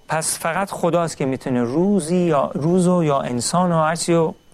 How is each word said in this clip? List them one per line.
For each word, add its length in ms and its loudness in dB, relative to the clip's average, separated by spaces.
پس 320 -4
فقط 320 -4
خداست 460 0
که 80 -2
می‌تونه 380 -2
روزی 520 0
یا 380 2
روزو 500 2
یا 180 2
انسان 500 -2
و 120 2
هر 120 0
چی 180 -2
رو 220 2